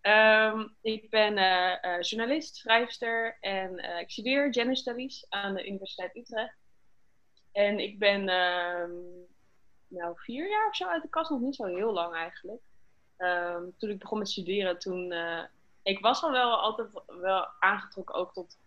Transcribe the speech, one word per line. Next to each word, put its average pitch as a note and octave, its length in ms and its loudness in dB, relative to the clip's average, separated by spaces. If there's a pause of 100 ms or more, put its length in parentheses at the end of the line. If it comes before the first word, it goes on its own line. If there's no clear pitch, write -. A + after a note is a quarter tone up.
Ehm, A3 640 6 (140)
ik A3 300 -4
ben, G#3+ 280 4
eh, F#3 460 4
eh, F3+ 160 -2
journalist, A#3 560 -2
schrijfster A3+ 840 0
en, F#3+ 380 -4
eh, F3 220 -6
ik - 100 -12
studeer C4 420 2
Gender A#3+ 240 2
Studies B3+ 520 -8
aan G3 260 -4
de F#3 140 -6
Universiteit F#3+ 480 -10
Utrecht. A#3 400 -8 (960)
En G3+ 260 4
ik G3+ 200 -4
ben, G3+ 300 4
ehm, F3 640 0 (960)
nou, F3 260 -6
vier C#4 340 -8
jaar G#4+ 200 2
of G#4+ 80 -4
zo F#4 100 -4
uit E4+ 160 -2
de D#4+ 60 -12
kast, D#4+ 220 -2
nog C4+ 100 0
niet C4+ 140 -2
zo A#3+ 100 -8
heel F#3+ 280 0
lang E3+ 220 -2
eigenlijk. F3+ 460 -8 (560)
Ehm, F3 460 0 (160)
toen G#3+ 120 -4
ik G3 80 -6
begon G#3+ 200 -6
met G3+ 120 -4
studeren, F#3 480 -2
toen, F3+ 340 -6
eh, E3+ 300 -4 (400)
ik G3 180 0
was A#3 220 4
al D#4+ 100 2
wel A#3+ 280 4
altijd A3 280 0 (180)
wel F#3 400 0 (120)
aangetrokken G3 560 0
ook F3+ 180 -4
tot - 340 -12